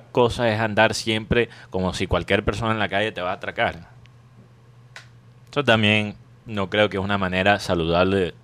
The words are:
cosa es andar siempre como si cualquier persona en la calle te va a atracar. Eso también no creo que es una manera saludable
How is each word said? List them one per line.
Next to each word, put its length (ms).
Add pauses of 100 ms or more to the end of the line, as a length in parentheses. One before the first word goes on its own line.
(100)
cosa 400
es 100
andar 340
siempre 540 (220)
como 240
si 120
cualquier 380
persona 280
en 60
la 100
calle 240
te 80
va 100
a 40
atracar. 540 (1600)
Eso 140
también 520 (300)
no 220
creo 220
que 60
es 60
una 160
manera 420
saludable 840